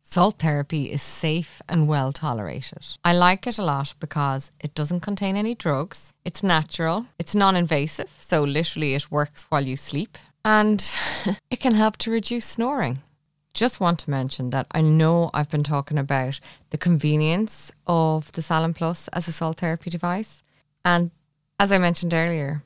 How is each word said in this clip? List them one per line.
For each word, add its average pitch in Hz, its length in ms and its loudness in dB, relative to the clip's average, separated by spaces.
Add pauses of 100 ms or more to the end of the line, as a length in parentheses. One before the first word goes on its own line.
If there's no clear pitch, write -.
Salt 190 380 2
therapy 147 520 -2
is 143 100 -2
safe - 680 -4
and 156 180 2
well 139 240 0
tolerated. 117 760 -6 (200)
I 175 80 6
like 180 340 4
it 233 100 -4
a 208 60 -4
lot 143 380 -2
because 139 580 -2
it - 160 -10
doesn't 156 240 -2
contain 196 380 -4
any 220 180 -2
drugs. 151 560 -4 (140)
It's - 180 -6
natural. 170 640 0 (120)
It's - 160 -6
non-invasive, 175 840 2
so 156 240 2
literally 147 500 0
it 143 160 -4
works 147 380 -4
while 143 180 0
you 131 120 -4
sleep. - 400 -6 (260)
And 214 420 4 (380)
<laughs> - 260 -4
it - 120 -6
can 240 140 4
help 214 240 4
to 226 120 -4
reduce 226 320 -2
snoring. 226 560 -2 (540)
Just - 260 0
want 175 200 0
to - 100 -8
mention 131 400 -4
that 131 220 -2
I 160 100 0
know 160 520 4
I've 147 160 -2
been 147 140 0
talking 143 340 -2
about 135 440 -2 (300)
the 151 60 -4
convenience 156 960 0 (160)
of 160 460 2
the 165 80 -4
Salin 165 320 0
Plus 165 400 -4
as 170 160 -4
a - 20 -6
salt 160 280 -4
therapy 170 300 -4
device. 175 540 -4 (400)
And 175 260 4 (500)
as 196 120 4
I 196 60 6
mentioned 170 380 2
earlier 156 500 -2